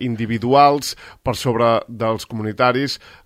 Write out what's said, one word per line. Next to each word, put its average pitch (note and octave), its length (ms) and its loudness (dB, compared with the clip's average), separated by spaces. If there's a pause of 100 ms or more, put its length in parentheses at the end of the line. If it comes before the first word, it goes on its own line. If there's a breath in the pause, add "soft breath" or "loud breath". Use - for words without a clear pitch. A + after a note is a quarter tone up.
individuals A#2+ 880 2 (260 loud breath)
per A#2 160 -4
sobre A#2 500 0
dels A2 380 -4
comunitaris, A#2 720 -2 (280 loud breath)